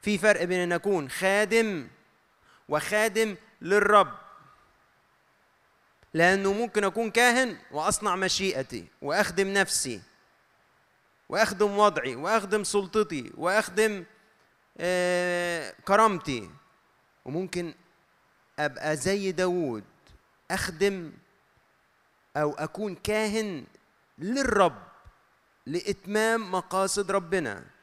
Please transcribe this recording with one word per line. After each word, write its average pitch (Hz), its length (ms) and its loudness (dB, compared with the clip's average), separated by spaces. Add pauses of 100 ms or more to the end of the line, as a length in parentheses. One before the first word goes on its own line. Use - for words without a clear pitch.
في 208 160 0
فرق 202 260 4
بين 180 160 0
إن 175 120 0
أكون 170 380 -2
خادم 202 760 0 (840)
وخادم 208 640 0 (260)
للرب. 202 560 6 (2000)
لأنه 196 400 4
ممكن 214 300 -2
أكون 214 280 -2
كاهن 233 460 2 (140)
وأصنع 185 440 0
مشيئتي 180 680 -4 (160)
وأخدم 180 460 0
نفسي 190 540 -2 (1300)
وأخدم 202 480 0
وضعي 147 380 2
وأخدم 202 480 -2
سلطتي 190 760 -2
وأخدم، 196 640 0 (760)
آه، 175 960 -2 (120)
كرامتي، 175 640 2 (760)
وممكن 170 480 -6 (880)
أبقى 147 380 -2
زي 190 340 -2
داوود 165 520 0 (680)
أخدم 185 600 -2 (1300)
أو 147 160 0
أكون 180 420 -6
كاهن 214 680 -4 (520)
للرب 208 680 2 (840)
لإتمام 208 840 -2
مقاصد 190 600 -2
ربنا. 165 520 -2 (200)